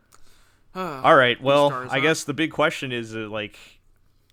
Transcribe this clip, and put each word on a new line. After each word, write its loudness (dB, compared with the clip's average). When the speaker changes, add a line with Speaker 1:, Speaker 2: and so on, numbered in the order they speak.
Speaker 1:
Uh, -10
Speaker 2:
All 6
right, 4
Speaker 1:
Beastars, -12
Speaker 2:
well, 4
I -6
Speaker 1:
huh? -2
Speaker 2:
guess 0
the -4
big -4
question -2
is, -8
uh, -8
like, -8